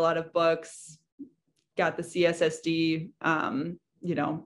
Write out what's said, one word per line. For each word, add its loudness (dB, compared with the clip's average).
lot 2
of -6
books, 0
got 2
the -6
C 0
S 2
S 2
D, 0
um, -2
you -2
know, -2